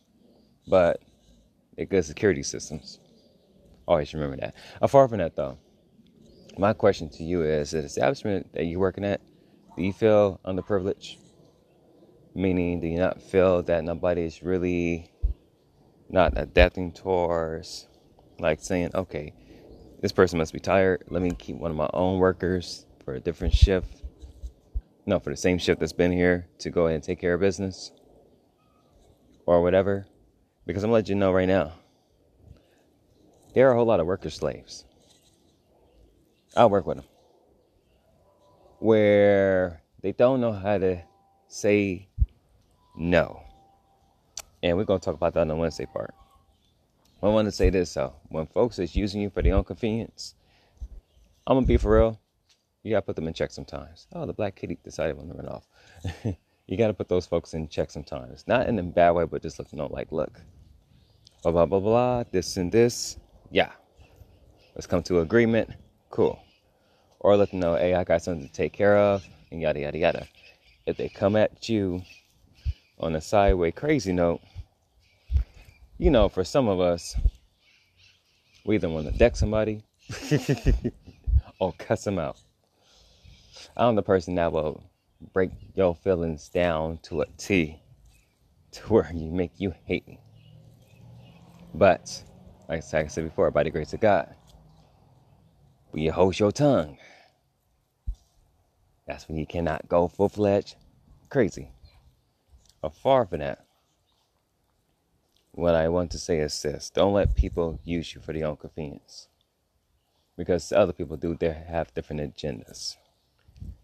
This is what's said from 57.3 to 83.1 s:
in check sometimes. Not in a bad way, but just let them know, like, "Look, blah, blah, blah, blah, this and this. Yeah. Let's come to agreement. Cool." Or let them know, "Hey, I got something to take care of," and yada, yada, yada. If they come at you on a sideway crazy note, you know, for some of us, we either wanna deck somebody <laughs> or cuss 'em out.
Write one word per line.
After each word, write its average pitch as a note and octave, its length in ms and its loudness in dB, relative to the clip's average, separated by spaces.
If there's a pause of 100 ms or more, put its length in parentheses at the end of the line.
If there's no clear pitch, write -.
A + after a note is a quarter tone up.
in D#2+ 140 -6
check - 240 -6
sometimes. C2+ 560 -14
Not A#2+ 200 0
in A2 120 -2
a F2 40 -4
bad F2 280 4
way, E2+ 140 2
but D2 180 -6
just D#2 160 -12
let C#2 100 -16
them C2+ 80 -16
know, D2 80 -6
like, - 260 -10
"Look, - 300 -6 (1040)
blah, E2+ 80 0
blah, E2+ 160 4
blah, F#2+ 120 0
blah, A#2+ 520 0
this - 260 -4
and F2 140 -2
this. A#2 460 0 (340)
Yeah. F2 200 2 (1000)
Let's - 140 -14
come F2 160 0
to F2 160 2
agreement. A2+ 500 2 (400)
Cool." F2+ 300 0 (800)
Or G2+ 160 6
let G2+ 160 2
them F#2+ 80 -6
know, E2+ 160 2
"Hey, F2+ 180 2
I F2+ 100 0
got F2 200 0
something D#2 240 -8
to - 40 -20
take D#2+ 220 -4
care G#2 240 4
of," G2+ 300 2 (240)
and E2 100 -10
yada, D2+ 180 -2
yada, D2 200 -6
yada. E2 280 0 (600)
If D#2+ 100 -4
they - 100 -4
come G2+ 280 0
at - 340 -2
you F#2+ 320 -2 (1000)
on D#2+ 160 -4
a D#2 60 -4
sideway G2 500 2
crazy C3+ 420 -2
note, F2 280 0 (1600)
you F3 120 2
know, G#2+ 200 6
for F#2 140 -2
some C3 240 0
of F#2+ 120 2
us, F2 360 0 (1500)
we G#2+ 100 2
either F2+ 140 0
wanna D#2+ 220 -4
deck A#2+ 240 4
somebody G#2+ 480 -2 (260)
<laughs> - 1500 -2
or F#2 140 -2
cuss - 340 -6
'em G2 120 -2
out. C#2 200 -6 (1400)